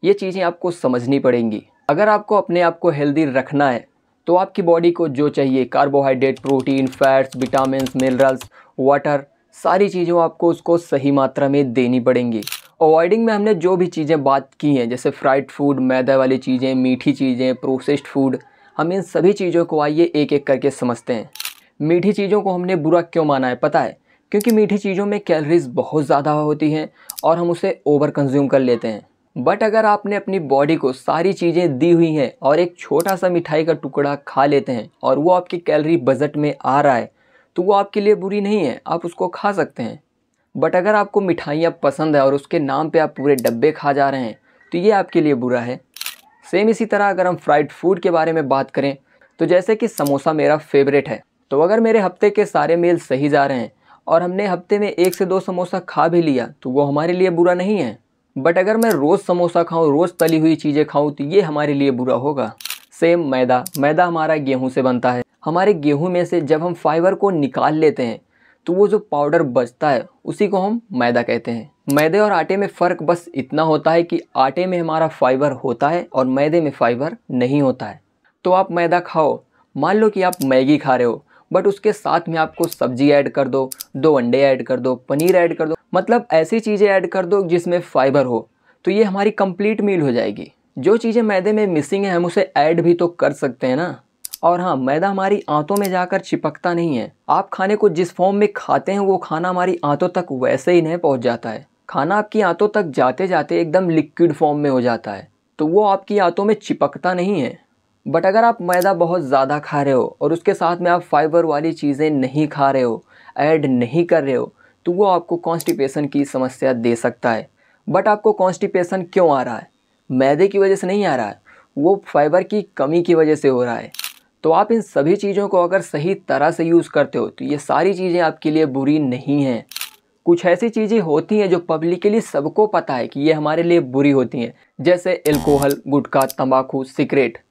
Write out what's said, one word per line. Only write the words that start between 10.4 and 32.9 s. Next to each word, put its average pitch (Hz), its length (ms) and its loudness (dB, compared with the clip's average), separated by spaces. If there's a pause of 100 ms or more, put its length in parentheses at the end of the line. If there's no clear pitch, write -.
उसको 170 280 0
सही 139 320 -2
मात्रा 139 380 0
में 139 240 0
देनी 123 280 0
पड़ेंगी। 120 400 0 (420)
अवॉइडिंग 170 420 4
में 226 80 2
हमने 208 240 2
जो 180 200 0
भी 180 100 2
चीज़ें 156 380 -2
बात 135 240 0 (120)
की 147 140 2
हैं, 120 140 0
जैसे 127 220 -2
फ्राइड 135 400 0
फूड, 143 300 -2
मैदा 131 360 2
वाली 131 220 2
चीज़ें, 131 360 -2
मीठी 127 380 0
चीज़ें, 131 420 0
प्रोसेस्ड 131 520 -4
फूड, 135 320 -2 (380)
हम 160 160 -2
इन 190 100 -2
सभी 175 300 2
चीज़ों 170 320 0
को 165 160 -2
आइए 151 340 2
एक 147 180 0
एक 139 140 -2
करके 135 240 0
समझते 123 420 -6
हैं। 110 180 -8 (520)
मीठी 170 300 2
चीज़ों 202 300 0
को 196 100 -2
हमने 180 240 -2
बुरा 165 260 2
क्यों 170 220 -4
माना 135 240 0
है 123 80 -4
पता 151 240 0
है? 110 160 -6 (360)
क्योंकि 208 180 0
मीठी 214 280 2
चीज़ों 196 280 -4
में 208 140 -2
कैलोरीज 156 460 0
बहुत 139 380 -2
ज़्यादा 143 260 2
होती 151 420 0
हैं 151 160 -4 (360)
और 160 140 2
हम 175 120 0
उसे 180 360 -4
ओवर 147 240 2
कंज्यूम 139 380 0
कर 135 120 4
लेते 120 280 0
हैं। 107 180 -8 (300)
But 170 260 0
अगर 220 220 2
आपने 208 320 0
अपनी 196 220 -4
बॉडी 147 380 2
को 135 160 -2
सारी 160 400 -2
चीज़ें 170 460 0
दी 160 120 4
हुई 165 220 4
हैं 139 200 -2 (100)
और 147 160 2
एक 175 200 0
छोटा 160 380 -2